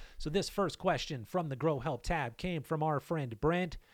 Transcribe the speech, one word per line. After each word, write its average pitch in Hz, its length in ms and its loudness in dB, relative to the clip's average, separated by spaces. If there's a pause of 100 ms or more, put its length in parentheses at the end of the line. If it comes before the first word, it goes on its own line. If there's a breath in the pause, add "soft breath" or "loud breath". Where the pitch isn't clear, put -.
(180 loud breath)
So 156 140 -4
this 190 180 0
first 185 300 0
question 147 460 0
from 175 220 0
the 139 80 -4
Grow 143 240 2
Help 131 240 -2
tab 139 340 0
came 170 260 -2
from 151 180 -2
our 156 180 2
friend 135 400 -2
Brent, 170 380 2 (160 soft breath)